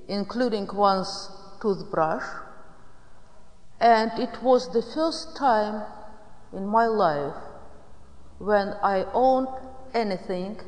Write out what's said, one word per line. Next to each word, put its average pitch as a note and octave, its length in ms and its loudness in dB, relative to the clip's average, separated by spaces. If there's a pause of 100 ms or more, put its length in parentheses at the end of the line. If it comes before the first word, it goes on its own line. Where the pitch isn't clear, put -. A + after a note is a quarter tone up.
including G3+ 640 -2
one's G3 600 2 (280)
toothbrush, E3+ 640 0 (1500)
and A3+ 400 6
it B3 240 -4
was B3 300 6
the A3+ 100 2 (100)
first D#4+ 420 -2
time G#3+ 460 2 (720)
in F#3+ 140 -6
my A3 180 6
life D#3+ 480 2 (1040)
when G3+ 460 2
I F#3+ 300 2
owned C4 340 4 (480)
anything G3 720 -2